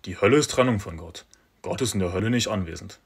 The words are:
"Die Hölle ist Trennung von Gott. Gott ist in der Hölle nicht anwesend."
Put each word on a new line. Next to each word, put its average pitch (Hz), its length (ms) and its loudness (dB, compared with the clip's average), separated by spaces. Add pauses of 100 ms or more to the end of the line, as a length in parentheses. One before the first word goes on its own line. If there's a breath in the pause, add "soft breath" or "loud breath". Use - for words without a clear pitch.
"Die 92 160 -10
Hölle 117 160 6
ist 151 140 2
Trennung 123 300 2
von 87 160 -10
Gott. 82 300 -16 (360 soft breath)
Gott 92 180 -4
ist 123 140 -2
in 98 60 0
der 87 120 0
Hölle 95 160 0
nicht 120 200 0
anwesend." 92 580 -6